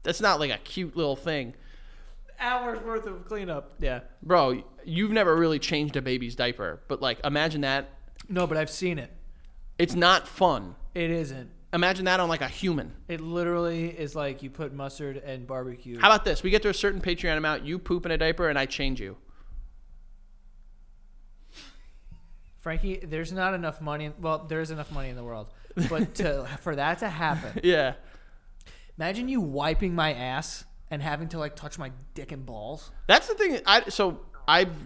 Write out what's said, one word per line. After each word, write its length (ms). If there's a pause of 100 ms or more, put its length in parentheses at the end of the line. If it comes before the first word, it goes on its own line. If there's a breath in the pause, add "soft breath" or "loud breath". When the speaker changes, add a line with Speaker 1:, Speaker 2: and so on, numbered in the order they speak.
Speaker 1:
That's 180
not, 180
like, 120
a 60
cute 400
little 180
thing. 380 (840 soft breath)
Speaker 2:
Hours 440
worth 220
of 220
cleanup. 520
Yeah. 220 (220)
Speaker 1:
Bro, 400 (220)
you've 260
never 240
really 240
changed 380
a 40
baby's 340
diaper, 520
but, 140
like, 220
imagine 380
that. 280 (400)
Speaker 2:
No, 180
but 100
I've 120
seen 300
it. 120 (680)
Speaker 1:
It's 180
not 320
fun. 480 (200)
Speaker 2:
It 160
isn't. 400 (220)
Speaker 1:
Imagine 320
that 140
on, 100
like, 120
a 60
human. 460 (140)
Speaker 2:
It 140
literally 680
is 260
like 260
you 80
put 240
mustard 440
and 280
barbecue. 540
Speaker 1:
How 80
about 180
this? 160
We 80
get 140
to 60
a 40
certain 280
Patreon 360
amount, 280
you 120
poop 280
in 60
a 60
diaper, 320
and 80
I 80
change 360
you. 160 (3500 loud breath)
Speaker 2:
Frankie, 440
there's 280
not 220
enough 280
money 240
in, 140
well, 200
there 200
is 120
enough 200
money 180
in 60
the 80
world. 240 (420 soft breath)
But 260
to, 380
Speaker 1:
<laughs> 80
Speaker 2:
for 140
that 240
to 100
happen, 540
Speaker 1:
Yeah. 300 (1040 soft breath)
Speaker 2:
imagine 320
you 120
wiping 540
my 180
ass 520 (240)
and 120
having 280
to, 100
like, 160
touch 220
my 140 (220)
dick 180
and 140
balls. 460 (160)
Speaker 1:
That's 200
the 80
thing. 300
I, 240
so 320 (260)
I've 280 (100)